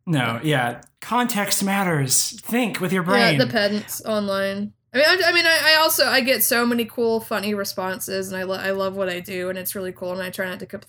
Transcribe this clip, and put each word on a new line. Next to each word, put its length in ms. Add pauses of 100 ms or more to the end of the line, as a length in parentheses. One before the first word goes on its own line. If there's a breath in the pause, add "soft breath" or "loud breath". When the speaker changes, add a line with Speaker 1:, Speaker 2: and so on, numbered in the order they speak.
Speaker 1:
No, 360
yeah. 380 (220)
Context 600
matters. 800
Think 400
with 120
your 120
Speaker 2:
Yeah, 40 (240)
Speaker 1:
brain. 60
Speaker 2:
the 80
pedants 580
online. 680 (220)
I 40
mean, 80
I, 220
I 40
mean, 120
I, 280
I 80
also, 260
I 140
get 240
so 200
many 220
cool, 340
funny 320
responses, 800
and 80
I 40
lo-, 100
I 160
love 240
what 160
I 80
do, 320
and 80
it's 160
really 180
cool, 200
and 100
I 80
try 160
not 140
to 60
com-, 220